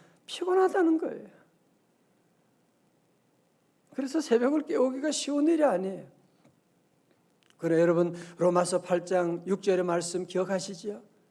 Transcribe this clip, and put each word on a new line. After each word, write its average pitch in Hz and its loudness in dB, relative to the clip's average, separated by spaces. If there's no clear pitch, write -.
피곤하다는 359 2
거예요. - -8
그래서 277 -4
새벽을 262 2
깨우기가 269 0
쉬운 285 -2
일이 320 2
아니에요. 190 -2
그래, 165 0
여러분, 170 4
로마서 180 2
팔 175 -2
장 175 -2
육 190 -4
절의 185 2
말씀 175 -2
기억하시지요? 190 -6